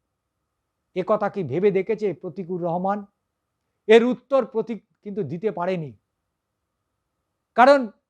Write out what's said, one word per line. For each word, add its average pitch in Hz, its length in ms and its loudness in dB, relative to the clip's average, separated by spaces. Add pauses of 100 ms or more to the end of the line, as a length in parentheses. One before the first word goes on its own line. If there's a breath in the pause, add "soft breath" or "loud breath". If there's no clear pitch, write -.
(960)
এ 185 120 -4
কথা 208 220 0
কি 196 140 -6
ভেবে 175 280 0
দেখেছে 196 420 -2
প্রতিকুর 175 480 -10
রহমান? 185 440 -4 (840)
এর 226 160 8
উত্তর 247 420 -2
প্রতীক 220 400 -8 (180)
কিন্তু 196 200 -8
দিতে 165 280 -6
পারেনি, 175 420 -6 (1600)
কারণ 262 320 6 (220)